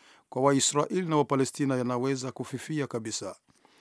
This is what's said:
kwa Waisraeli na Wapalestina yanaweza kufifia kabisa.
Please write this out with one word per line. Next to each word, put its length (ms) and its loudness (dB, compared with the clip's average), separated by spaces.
kwa 140 -2
Waisraeli 600 4
na 140 0
Wapalestina 600 2
yanaweza 560 -2
kufifia 540 -6
kabisa. 500 -6